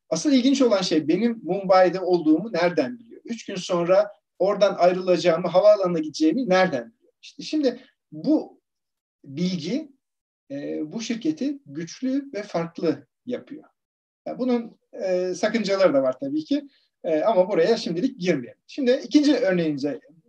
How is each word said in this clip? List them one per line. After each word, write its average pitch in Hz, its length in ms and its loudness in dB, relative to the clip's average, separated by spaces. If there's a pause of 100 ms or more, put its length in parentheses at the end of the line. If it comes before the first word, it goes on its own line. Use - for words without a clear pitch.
(140)
Asıl 277 180 0
ilginç 269 300 4
olan 208 200 2
şey 156 260 -2
benim 226 340 0
Mumbai'de 185 580 2
olduğumu 175 520 2
nereden 165 460 -2
biliyor? - 260 -20
Üç 226 200 -10
gün 196 100 -10
sonra 185 580 0 (260)
oradan 196 400 0
ayrılacağımı, 175 680 2
havaalanına 185 500 4
gideceğimi 156 500 0
nereden 175 440 2
biliyor? - 200 -20 (100)
İşte - 200 -20
şimdi 277 380 -2 (320)
bu 175 480 -2 (640)
bilgi, 180 680 -6 (580)
e, 147 300 -8 (120)
bu 226 80 -8
şirketi 247 680 -4
güçlü 208 580 -6 (100)
ve 202 80 -8
farklı 170 640 -6 (200)
yapıyor. 123 380 -10 (640)
Ya - 120 -10
bunun, 240 400 -4 (140)
e, 185 420 -4
sakıncaları 190 600 2
da 139 80 4
var 127 180 0
tabii 139 240 -4
ki. 285 240 -4 (360)
E, 156 160 0
ama 190 300 2
buraya 196 260 2
şimdilik 180 440 -4
girmeyelim. 156 460 -4
Şimdi 269 380 0
ikinci 294 320 4
örneğimize 151 640 -2 (280)